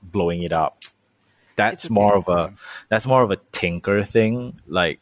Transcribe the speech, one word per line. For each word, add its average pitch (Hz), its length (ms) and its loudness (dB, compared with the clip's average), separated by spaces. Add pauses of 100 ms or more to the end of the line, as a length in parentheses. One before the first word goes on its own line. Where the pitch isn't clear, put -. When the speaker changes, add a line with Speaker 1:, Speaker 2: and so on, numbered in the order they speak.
Speaker 1:
blowing 87 400 -2
it 82 100 -4
up. 78 240 -2 (760)
That's 110 300 0
Speaker 2:
It's - 0 -
okay. 113 100 -4
Speaker 1:
more 104 200 6
of 92 140 0
a, 87 240 0 (360)
that's 110 180 0
more 131 160 4
of 104 80 0
a 92 60 0 (140)
tinker 90 520 -2
thing. 117 640 -2
Like, 85 340 -2